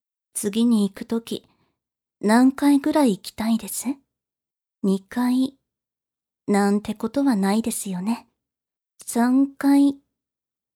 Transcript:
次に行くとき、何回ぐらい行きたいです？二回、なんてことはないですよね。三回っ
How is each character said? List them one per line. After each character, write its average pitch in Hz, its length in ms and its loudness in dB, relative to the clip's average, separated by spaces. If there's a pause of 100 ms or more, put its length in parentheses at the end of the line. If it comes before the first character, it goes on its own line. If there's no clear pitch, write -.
(340)
次 214 320 -2
に 220 220 2
行 196 80 -20
く 233 100 -14
と 226 160 -4
き、 - 240 -10 (760)
何 240 300 4
回 285 280 2
ぐ 302 140 0
ら 302 100 2
い 214 140 2
行 - 40 -20
き - 100 -16
た 220 180 -4
い 226 80 2
で 208 100 -14
す？ - 200 -10 (960)
二 190 180 0
回、 254 560 -2 (920)
な 202 240 2
ん 208 100 0
て 208 140 -8
こ 226 140 -6
と 277 160 -2
は 262 100 2
な 196 180 0
い 220 80 0
で 226 100 -4
す - 180 -8
よ 180 120 -6
ね。 220 260 -6 (800)
三 254 500 0
回 285 340 4
っ 277 40 0 (840)